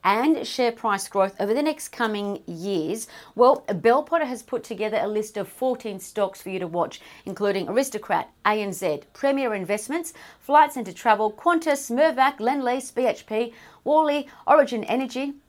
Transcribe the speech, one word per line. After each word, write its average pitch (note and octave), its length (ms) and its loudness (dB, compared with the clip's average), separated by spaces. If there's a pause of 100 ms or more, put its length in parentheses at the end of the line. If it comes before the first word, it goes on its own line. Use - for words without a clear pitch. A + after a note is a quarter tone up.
and A#3+ 440 2
share A#3+ 240 0
price G#3 380 -2
growth G3 320 0
over G3+ 120 0
the C#4+ 100 0
next D4+ 260 -4
coming G#3 560 -4
years, F3 600 -4 (260)
well, B3 400 4
Bell A#3 300 4
Potter E4 200 0
has B3 200 -8
put A#3 200 -6
together G#3+ 380 -4
a F#3+ 60 -2
list G#3+ 280 -4
of G3 120 -6
fourteen A#3+ 520 -4
stocks G3 420 -4
for - 80 -10
you F#3+ 100 -6
to F3+ 80 -6
watch, E3 340 -4 (240)
including G3 420 -2
Aristocrat, G#3+ 640 -2 (160)
A G#3+ 160 2
N G3+ 100 -4
Z, E3+ 300 -2 (120)
Premier C4+ 420 -2
Investments, G#3+ 580 -4 (260)
Flight C#4+ 320 4
Centre A3+ 220 -8
Travel, G#3+ 400 2
Qantas, E4 580 0
Mirvac, C4+ 460 2
Lendlease, B3+ 560 -2
B B3 140 0
H - 180 -2
P, A#3 260 -2 (320)
Worley, D4 440 2 (180)
Origin B3 380 4
Energy C4 500 -4 (160)